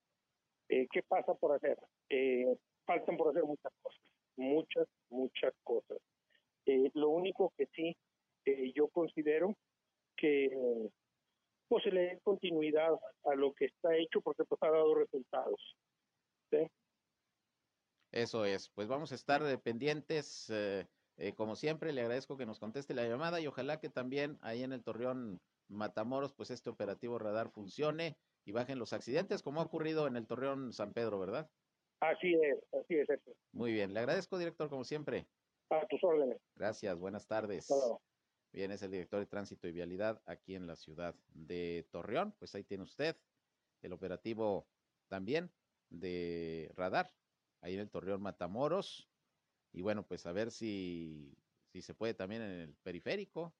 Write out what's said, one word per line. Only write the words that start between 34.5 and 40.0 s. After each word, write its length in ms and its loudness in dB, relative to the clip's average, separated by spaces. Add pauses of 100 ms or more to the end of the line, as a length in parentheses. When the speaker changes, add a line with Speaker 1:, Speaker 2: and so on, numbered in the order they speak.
Speaker 2:
como 160 -6
siempre. 440 -4 (420)
Speaker 1:
A 160 2
tus 180 -2
órdenes. 380 4 (140)
Speaker 2:
Gracias, 440 -2
buenas 280 -8
tardes. 440 -2
Speaker 1:
Hasta 40 4
luego. 260 0 (500)
Speaker 2:
Bien, 200 -4
es 100 -8
el 80 -6
director 300 -4
de 80 -4
Tránsito 400 -8
y 40 -6
Vialidad 540 -4